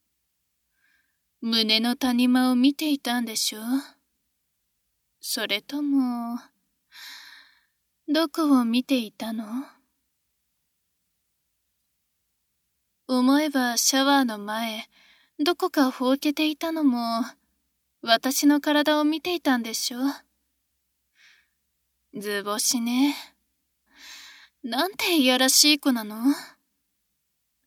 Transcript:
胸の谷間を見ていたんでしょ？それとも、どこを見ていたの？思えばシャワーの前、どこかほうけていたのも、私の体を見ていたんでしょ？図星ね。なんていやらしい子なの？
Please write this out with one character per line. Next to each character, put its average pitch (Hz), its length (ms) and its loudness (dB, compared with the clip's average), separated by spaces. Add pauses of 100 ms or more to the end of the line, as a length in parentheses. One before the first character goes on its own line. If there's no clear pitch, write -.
(1400)
胸 220 400 0
の 240 160 0
谷 247 320 2
間 254 240 4
を - 20 2
見 254 180 4
て 302 200 -2
い 277 80 -2
た 240 180 -4
ん 233 60 -2
で 220 100 -8
し - 220 -4
ょ？ 214 60 -14 (1600)
そ 220 240 -6
れ 202 140 -2
と 294 220 -8
も、 247 560 -2 (1700)
ど 311 220 0
こ 294 280 2
を 240 60 2
見 233 200 0
て 269 120 0
い 214 160 -6
た 220 220 -10
の？ 220 100 -8 (3500)
思 254 320 4
え 302 120 0
ば 247 260 0
シ - 220 0
ャ 269 60 2
ワ 277 180 4
ー - 20 2
の 220 140 -4
前、 220 500 -8 (500)
ど 330 180 0
こ 370 120 -2
か 269 220 2
ほ 254 240 0
う - 20 4
け 294 160 -2
て 311 140 -2
い 311 100 -4
た 330 160 -6
の 320 120 0
も、 233 380 0 (800)
私 233 460 2
の 285 160 4
体 302 360 2
を 302 60 0
見 302 160 -2
て 359 140 -4
い 330 80 -6
た 254 160 2
ん 226 40 -4
で 226 120 -6
し - 200 -6
ょ？ 240 40 -8 (2250)
図 202 240 -6
星 214 380 -2
ね。 254 340 2 (1500)
な 269 260 -2
ん 415 60 -12
て 359 220 0
い 262 100 4
や 254 100 4
ら 262 140 2
し 294 240 6
い 285 40 0
子 277 140 2
な 233 100 -2
の？ 214 140 -12 (1500)